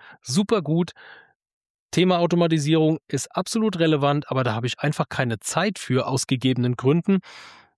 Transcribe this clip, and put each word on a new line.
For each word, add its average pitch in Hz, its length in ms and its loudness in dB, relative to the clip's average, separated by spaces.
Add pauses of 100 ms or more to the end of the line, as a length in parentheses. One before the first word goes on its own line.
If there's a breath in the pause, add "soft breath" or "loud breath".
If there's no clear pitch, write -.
(220 loud breath)
super 196 400 0
gut. 165 300 -2 (1000 loud breath)
Thema 180 280 2
Automatisierung 160 880 2
ist - 300 -6
absolut 214 420 -2
relevant, 143 520 0
aber 131 140 0
da 113 100 -2
habe 113 120 -4
ich - 140 -6
einfach 147 280 -2
keine 120 320 -4
Zeit 185 380 -4
für 127 280 -2
aus 131 200 -2
gegebenen 123 500 0
Gründen. 170 440 2 (580 loud breath)